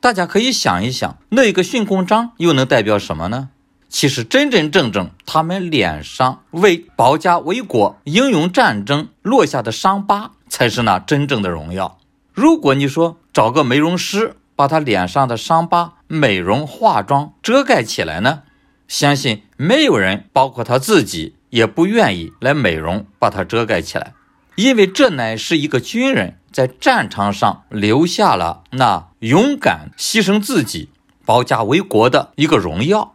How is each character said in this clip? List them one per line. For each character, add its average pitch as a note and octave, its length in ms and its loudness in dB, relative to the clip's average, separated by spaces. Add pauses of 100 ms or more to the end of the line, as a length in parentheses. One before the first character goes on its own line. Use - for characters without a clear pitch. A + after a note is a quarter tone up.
大 B3 140 2
家 F3+ 120 -2
可 G3 120 0
以 B3 120 0
想 F2+ 320 -2
一 A#2 80 -4
想， G#2+ 280 -6 (100)
那 A3+ 240 4
个 F#3 100 0
训 G#3+ 220 -2
功 F#3+ 220 -2
章 A3+ 320 0
又 E3+ 160 2
能 C3 120 2
代 B2 160 2
表 G#2 160 0
什 F#2+ 160 -6
么 E2 140 -6
呢？ C3 220 -8 (380)
其 - 200 0
实 B2 160 -4
真 C#4 260 2
真 D#3 220 0
正 D3 180 2
正 F#2 200 -4 (140)
他 D#3+ 200 0
们 F3+ 260 -6
脸 F2 320 -2
上 B2+ 480 -4
为 F3 340 2 (120)
保 B2+ 200 4
家 E3+ 220 2
卫 F3+ 240 -4
国、 A2 400 0
英 G#3+ 260 2
勇 F3 220 0
战 D#3 340 0
争 C#3+ 260 -4 (120)
落 G#3 240 2
下 C3 160 -4
的 A2+ 80 -6
伤 G3 340 -2
疤， G#3 280 -4 (160)
才 B2 200 0
是 A2+ 140 -2
那 G2+ 160 2
真 C#3+ 300 -2
正 C3 120 -2
的 F#2+ 80 -2
荣 E2 240 -8
耀。 F#2 260 -8 (340)
如 D#4 260 4
果 D3 160 2
你 C#3 140 0
说 E3 300 -2 (140)
找 A2+ 200 2
个 D3+ 100 2
美 B2+ 160 0
容 E3+ 180 0
师 G3+ 380 -4 (220)
把 C#3 100 2
他 D#3 140 2
脸 G#2+ 260 0
上 C3 220 0
的 A#2 80 -4
伤 E3 320 0
疤 E3+ 240 0 (160)
美 C3+ 300 0
容 G#2 280 0
化 D3+ 360 0
妆 C#3+ 380 -2
遮 C4 220 2
盖 A#3 220 2
起 G#2+ 180 -6
来 D#2+ 160 -6
呢， C#3 240 -2 (460)
相 C#3+ 260 2
信 C3 280 -4 (140)
没 A#3+ 280 2
有 G3+ 120 2
人， G2 360 0
包 C3+ 160 2
括 B2 160 -8
他 A#2 120 -2
自 B2+ 280 2
己， D#2+ 320 -10 (140)
也 A2+ 140 2
不 D#3+ 220 0
愿 F#3+ 320 2
意 E2 220 -10
来 B2+ 120 0
美 A#2 220 0
容 E2+ 320 -4 (140)
把 A2+ 100 2
它 F#2+ 140 -6
遮 A2+ 200 -2
盖 F#2+ 160 -2
起 - 160 -8
来， - 180 -10 (420)
因 B3+ 180 2
为 G3+ 140 4
这 A#3+ 220 2
乃 A#2 260 -4
是 E3 200 -2
一 D3+ 120 0
个 C3+ 100 0
军 B3 340 -2
人 F#2+ 260 -4 (120)
在 C3 160 0
战 E3+ 420 0
场 G2+ 240 -4
上 G2+ 360 -2
留 G#2+ 360 2
下 F3 300 2
了 E2+ 380 -4
那 G#2+ 340 0 (140)
勇 G3 360 2
敢 D#2 400 -4
牺 - 240 -2
牲 G3+ 220 2
自 G#3 220 -2
己、 - 240 -12 (360)
保 A#2+ 200 2
家 A#2 180 0
卫 B2+ 180 2
国 B2+ 300 2
的 - 240 -2
一 D3+ 140 0
个 D3+ 80 2
荣 F2+ 280 -2
耀。 G#3 300 -2